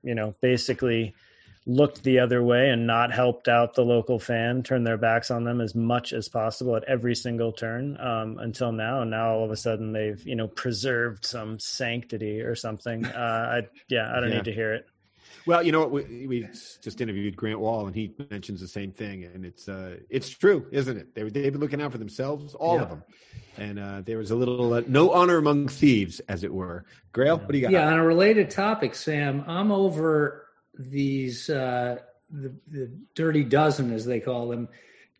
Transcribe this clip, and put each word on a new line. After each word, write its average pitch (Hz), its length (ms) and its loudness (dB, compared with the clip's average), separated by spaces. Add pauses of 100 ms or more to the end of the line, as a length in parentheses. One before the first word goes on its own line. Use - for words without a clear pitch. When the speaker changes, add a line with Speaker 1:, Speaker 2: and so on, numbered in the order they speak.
Speaker 1:
you 123 100 -4
know, 107 260 -4
basically 117 720 2 (520)
looked 135 380 2
the 127 160 6
other 123 220 4
way 120 280 6
and 117 160 2
not 117 260 2
helped 123 340 0
out 120 280 4
the 127 100 4
local 120 340 2
fan, 120 440 -2
turned 123 240 0
their 113 100 0
backs 113 340 2
on 117 140 -2
them 120 160 -2
as 107 140 -4
much 120 380 0
as 113 160 -6
possible 117 480 -2
at - 80 -2
every 120 300 0
single 117 380 -4
turn, 120 480 -6
um, 113 380 -4
until 117 340 -4
now. 113 300 -2
And 113 80 -2
now 113 240 0
all 113 100 0
of 107 60 -4
a 107 60 -4
sudden 110 360 -4
they've, 107 340 -4
you 127 100 -4
know, 113 120 -4
preserved 117 800 -2
some 110 320 -8
sanctity 113 800 -6
or 117 140 -4
something. 113 500 -6
Uh, 117 580 -2
I, - 60 -12 (200)
yeah, 113 220 0
I 123 100 0
don't 120 100 -2
Speaker 2:
Yeah. 120 60 0
Speaker 1:
need 101 100 -2
to 110 80 -4
hear 110 200 -2
it. 110 120 -8 (600)
Speaker 2:
Well, 170 160 4
you 165 100 2
know 160 80 4
what? 143 100 0
We, 131 360 -6
we 120 220 -4 (340)
just 110 180 -12
interviewed 101 360 -4
Grant 110 240 -4
Wahl, 107 260 -2
and 92 80 -8
he 110 200 -8 (160)
mentions 101 300 -12
the 92 80 -14
same 98 240 -10
thing, 98 320 -12
and 90 200 -14
it's, - 240 -16
uh, 92 280 -12 (140)
it's 127 180 -4
true, 185 420 2
isn't 127 260 -2
it? 80 180 -16
They, 107 100 -8
they've 139 280 -2
been 139 80 -6
looking 143 200 -4
out 147 120 -6
for 117 60 -10
themselves, 139 560 -8
all 170 220 2
Speaker 3:
Yeah. 143 60 2
Speaker 2:
of - 80 -4
them, 151 120 -14 (540)
and, 101 220 -8
uh, 98 260 -10
there 113 140 -6
was 104 120 -6
a 113 60 2
little, 123 380 2
uh, 120 120 2
no 147 260 6
honor 180 260 6
among 143 300 4
thieves, 110 600 4
as 95 160 -4
it - 80 -4
were. 90 320 -8 (280)
Grail, 143 240 4
Speaker 1:
Yeah. 156 60 -6
Speaker 2:
what - 100 -4
do 143 60 2
you 131 40 2
got? 123 100 2
Speaker 3:
Yeah, 156 180 6
on 160 80 4
a 165 80 4
related 196 440 6
topic, 208 440 0
Sam, 143 520 -2
I'm 196 260 0
over 156 720 2 (320)
these, 135 720 -2
uh, 123 480 0 (320)
the, 135 220 -10 (180)
the 131 200 -8 (240)
dirty 156 280 2
dozen, 135 500 4
as 113 120 -4
they 120 160 -2
call 120 280 -4
them, 120 200 -4 (520)